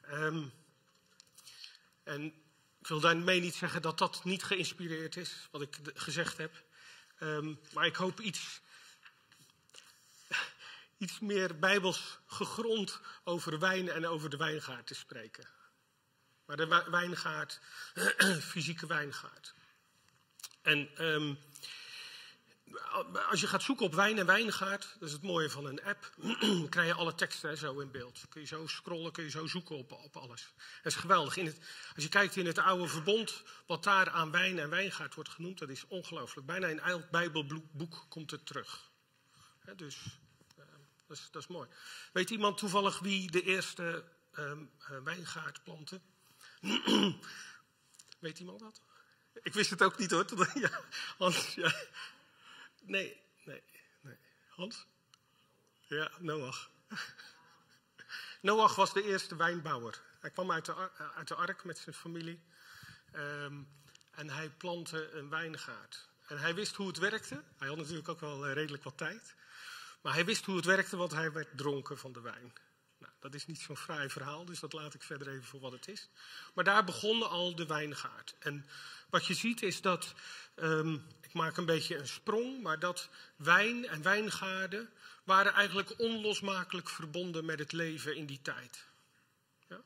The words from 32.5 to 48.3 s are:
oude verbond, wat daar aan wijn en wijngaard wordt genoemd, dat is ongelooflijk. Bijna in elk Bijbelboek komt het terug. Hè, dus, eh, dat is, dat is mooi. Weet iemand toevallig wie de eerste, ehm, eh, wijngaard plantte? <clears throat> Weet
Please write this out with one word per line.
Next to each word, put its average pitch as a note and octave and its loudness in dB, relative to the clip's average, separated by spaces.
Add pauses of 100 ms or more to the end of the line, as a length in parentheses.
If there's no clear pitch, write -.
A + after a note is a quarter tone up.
oude F#3 6
verbond, E3 2 (220)
wat E3+ -2
daar G3 8
aan D#3+ 2
wijn F3+ 4
en D3 -2
wijngaard F3 0
wordt D#3 -10
genoemd, F3 -10
dat C#3+ -8
is - -10
ongelooflijk. D3 -8
Bijna F3+ -2
in D#3 0
elk E3+ 0
Bijbelboek D#3+ -2
komt D#3 -10
het D3+ -10
terug. - -10 (720)
Hè, G3 -18
dus, D3+ -12 (600)
eh, C#3+ -20 (440)
dat D3+ -14
is, - -14
dat D#3 -8
is - -14
mooi. E3+ -10 (440)
Weet F#3 4
iemand G#3 4
toevallig G3 4
wie F#3+ 0
de F3 6
eerste, F3 0 (280)
ehm, D3 -8 (200)
eh, C#3 -12
wijngaard D#3+ -8
plantte? E3 -12 (600)
<clears throat> G3+ 4 (1000)
Weet D#3+ -10